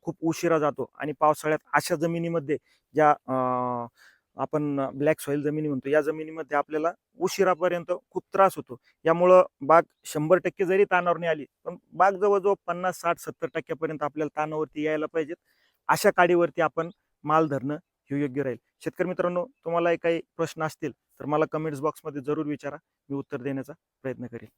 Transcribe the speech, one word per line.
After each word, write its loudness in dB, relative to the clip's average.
खूप -8
उशिरा 0
जातो -2
आणि -8
पावसाळ्यात 0
अशा 2
जमिनीमध्ये -2
ज्या, 6
अ, -2
आपण -2
ब्लॅक 0
सॉइल -4
जमिनी -2
म्हणतो, -4
या 4
जमिनीमध्ये -6
आपल्याला -2
उशिरापर्यंत 0
खूप -6
त्रास 4
होतो. -14
यामुळं 8
बाग 8
शंभर 2
टक्के -2
जरी 4
ताणावर 0
नाही -2
आली, -4
पण -10
बाग 4
जवळजवळ 2
पन्नास, -6
साठ, -2
सत्तर -10
टक्क्यापर्यंत -6
आपल्याला -6
ताणावरती -4
यायला -2
पाहिजेत. -6
अशा 4
काडीवरती 4
आपण -2
माल 2
धरणं -4
हे -10
योग्य -4
राहील. -6
शेतकरी -4
मित्रांनो, -2
तुम्हाला 0
काही -2
प्रश्न -4
असतील -6
तर -20
मला 2
कमेंट्स -4
बॉक्समध्ये -6
जरूर -4
विचारा, -8
मी -6
उत्तर -10
देण्याचा -8
प्रयत्न -8
करेन. -14